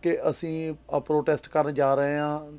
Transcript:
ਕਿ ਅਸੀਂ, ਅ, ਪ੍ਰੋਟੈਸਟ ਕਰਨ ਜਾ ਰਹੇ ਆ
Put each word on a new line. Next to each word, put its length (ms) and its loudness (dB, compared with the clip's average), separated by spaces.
ਕਿ 280 0
ਅਸੀਂ, 440 -6
ਅ, 20 2
ਪ੍ਰੋਟੈਸਟ 500 0
ਕਰਨ 260 0
ਜਾ 200 4
ਰਹੇ 240 0
ਆ 400 -4